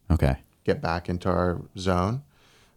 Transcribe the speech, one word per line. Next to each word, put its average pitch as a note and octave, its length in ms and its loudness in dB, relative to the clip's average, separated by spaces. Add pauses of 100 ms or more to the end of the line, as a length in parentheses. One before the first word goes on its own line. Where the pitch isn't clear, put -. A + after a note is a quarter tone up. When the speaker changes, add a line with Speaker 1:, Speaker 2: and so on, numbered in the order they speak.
(100)
Speaker 1:
Okay. C#2 260 4 (280)
Speaker 2:
get E2+ 160 0
back E2+ 300 -4
into F2+ 180 -4
our F2 320 0 (180)
zone, F#2 440 0 (540)